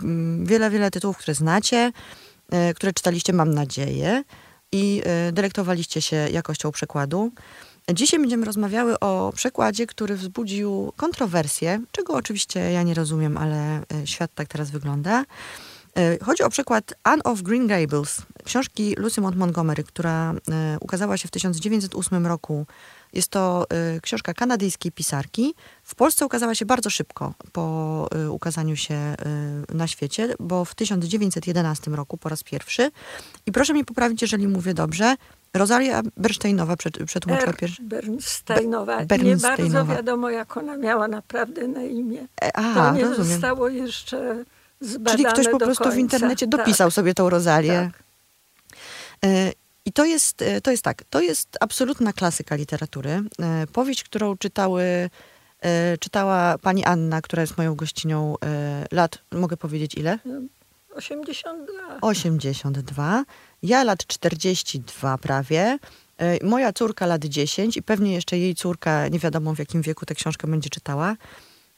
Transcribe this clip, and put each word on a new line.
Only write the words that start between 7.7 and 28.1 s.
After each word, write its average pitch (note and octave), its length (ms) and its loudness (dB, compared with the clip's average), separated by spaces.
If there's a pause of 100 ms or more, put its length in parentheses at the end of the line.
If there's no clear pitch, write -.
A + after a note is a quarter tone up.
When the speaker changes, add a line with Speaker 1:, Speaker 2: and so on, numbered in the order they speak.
Speaker 1:
Dzisiaj C#4+ 280 2
będziemy A#3+ 260 2
rozmawiały G#3+ 540 0
o F#3+ 340 0
przekładzie, A3+ 520 0
który G3+ 300 -4
wzbudził G3 800 -4
kontrowersję, F3+ 840 0 (120)
czego F4 220 -4
oczywiście G3 580 -2
ja F3 100 2
nie E3+ 120 2
rozumiem, D#3 420 0
ale, D3+ 400 -2 (260)
e, D3 40 -8
świat E3 280 -6
tak D3+ 140 -8
teraz D3 220 -6
wygląda. D3 540 0 (760)
E, E3+ 260 2
chodzi C#4 180 2
o - 80 2
przekład A3+ 440 0 (100)
Anne D4 180 4
of G#3+ 200 0
Green A#3 240 2
Gables, D3+ 560 0 (220)
książki G#3+ 540 -2
Lucy A3 220 0
Maud F#3+ 160 0
Montgomery, E3 480 0
która, E3 500 -2 (160)
e, D#3 300 0
ukazała G3 360 -2
się F3+ 120 -8
w - 20 -18
tysiąc F3+ 260 -2
dziewięćset G3+ 380 -2
ósmym F3+ 320 0
roku. D3+ 400 -4 (460)
Jest - 160 -2
to, F3+ 380 0 (300)
e, E3 40 -8
książka - 340 -6
kanadyjskiej G3+ 580 -2
pisarki. E3 640 -2 (280)
W - 120 -18
Polsce D4+ 320 4
ukazała A#3 280 -2
się A3 120 -4
bardzo A3+ 240 2
szybko - 440 -6 (180)
po, D#3+ 560 -4 (180)